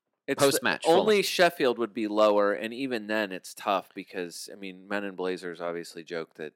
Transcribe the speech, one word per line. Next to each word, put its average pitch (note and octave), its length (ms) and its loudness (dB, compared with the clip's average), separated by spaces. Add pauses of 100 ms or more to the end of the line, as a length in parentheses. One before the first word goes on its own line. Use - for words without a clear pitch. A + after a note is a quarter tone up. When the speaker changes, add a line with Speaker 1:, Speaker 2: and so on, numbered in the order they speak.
(280)
Speaker 1:
It's C#3 140 -2
Speaker 2:
Post-match, B2 420 2
Speaker 1:
the, D3+ 60 2
only G#3 260 6
Speaker 2:
Fulham. G3 80 4
Speaker 1:
Sheffield E3 560 2
would A2+ 140 -4
be A2 140 -2
lower, G#2 460 4
and A2 200 -6
even A#2+ 340 -6
then G#2+ 260 0
it's - 200 -12
tough G2 400 -2
because, F2+ 580 -10
I - 40 -16
mean, F#2+ 320 -14
Men G2+ 160 -4
in G2 120 -8
Blazers F2+ 440 -6
obviously E2+ 440 -8
joke E2 320 -10
that, D#2 200 -12